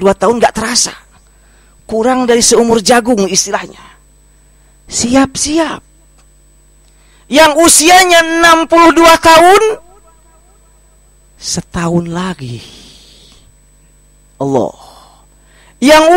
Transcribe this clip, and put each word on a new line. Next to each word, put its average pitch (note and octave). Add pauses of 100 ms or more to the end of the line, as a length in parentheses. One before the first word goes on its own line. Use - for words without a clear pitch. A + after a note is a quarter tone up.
dua F#3+
tahun A3+
nggak -
terasa. A3+ (880)
Kurang B3
dari A#3
seumur A3+
jagung A3
istilahnya. - (1040)
Siap-siap. C4+ (1400)
Yang D4+
usianya E4+
enam E4
puluh E4
dua E4
tahun, F#4 (1500)
setahun E3+
lagi. E3 (1800)
Allah. C3+ (1120)
Yang D#4 (120)